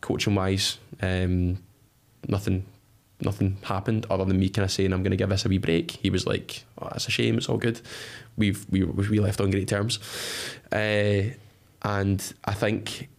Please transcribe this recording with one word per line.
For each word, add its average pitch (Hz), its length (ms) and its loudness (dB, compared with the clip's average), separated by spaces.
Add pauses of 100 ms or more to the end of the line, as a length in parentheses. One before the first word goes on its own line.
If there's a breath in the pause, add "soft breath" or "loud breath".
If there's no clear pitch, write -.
coaching - 340 2
wise. 95 420 2 (240)
Um, 92 560 2 (680)
nothing, 98 400 0 (520)
nothing 98 440 0
happened 104 480 -2
other 95 140 2
than 95 140 4
me 95 100 4
kinda 95 200 0
saying, 95 240 2
"I'm 92 80 0
gonna 95 140 2
give 98 140 0
this 98 160 0
a 98 40 2
wee 95 80 4
break." 85 320 0 (140)
He 95 80 4
was 92 160 0
like, - 360 -4 (160)
"Oh, - 120 -10
that's - 160 -6
a - 40 -4
shame. 117 260 2
It's 113 120 -2
all 117 80 2
good." 113 240 -2 (560 loud breath)
We've, 101 320 0
we, 95 140 2
we 101 360 0
left 101 220 0
on 98 80 2
great 95 180 0
terms. 104 300 0 (720 loud breath)
Uh, 104 640 2 (500)
and 98 500 0 (120)
I 98 80 0
think - 640 -2